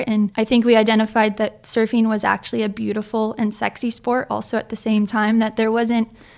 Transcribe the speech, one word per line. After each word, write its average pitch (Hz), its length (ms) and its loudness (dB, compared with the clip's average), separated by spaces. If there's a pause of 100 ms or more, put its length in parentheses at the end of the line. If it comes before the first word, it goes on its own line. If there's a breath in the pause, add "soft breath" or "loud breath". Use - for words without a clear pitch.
And 214 280 0
I 220 100 0
think 233 200 4
we 240 100 6
identified 220 640 2
that - 260 -6
surfing 226 440 0
was 214 160 -2
actually 208 400 0
a 208 60 -2
beautiful 214 680 -4
and 214 160 -2
sexy 226 380 -4
sport 247 380 -2
also 220 280 -4
at - 120 -6
the 220 60 -10
same 214 300 0
time, 214 340 0
that 220 180 -2
there 220 140 0
wasn't 226 380 0 (280 soft breath)